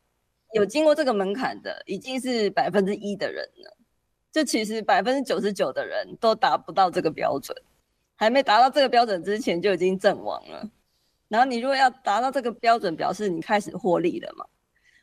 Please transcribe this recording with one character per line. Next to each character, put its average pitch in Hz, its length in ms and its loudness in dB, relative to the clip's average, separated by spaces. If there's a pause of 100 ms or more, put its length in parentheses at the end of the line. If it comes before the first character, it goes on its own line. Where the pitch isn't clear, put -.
(540)
有 208 120 2
经 285 180 0
过 302 100 6
这 302 100 2
个 254 100 2
门 196 200 0
槛 143 280 -4
的， - 240 -10
已 190 120 -6
经 262 220 -8
是 233 320 -2
百 - 180 0
分 196 160 2
之 202 100 -2
一 202 200 -8
的 135 160 -6
人 67 120 -10 (200)
了。 - 140 -20 (540)
就 311 120 0
其 233 220 -2
实 220 160 -4
百 196 200 2
分 247 140 0
之 277 80 0
九 185 160 -2
十 208 140 -2
九 170 180 -2
的 131 140 -4
人 92 340 -6
都 220 160 2
达 170 220 2
不 - 120 -14
到 175 220 2
这 180 100 -2
个 156 80 0
标 117 300 -2
准， - 180 -12 (580)
还 214 140 2
没 269 140 4
达 214 160 4
到 254 100 6
这 285 120 2
个 254 80 4
标 240 160 4
准 190 180 -2
之 208 160 -2
前 175 220 -2
就 196 120 2
已 175 40 0
经 185 200 0
阵 175 240 2
亡 85 280 -8
了。 78 200 -14 (580)
然 220 140 2
后 262 40 6
你 254 120 -2
如 240 100 -2
果 277 80 0
要 262 140 4
达 214 320 0
到 269 80 0
这 269 120 -2
个 226 100 -4
标 233 260 2
准， 175 180 -2
表 151 160 -2
示 202 180 -4
你 165 120 -4
开 208 180 0
始 - 160 -8
获 180 240 2
利 170 200 -2
了 - 180 -12
嘛。 - 80 -14 (580)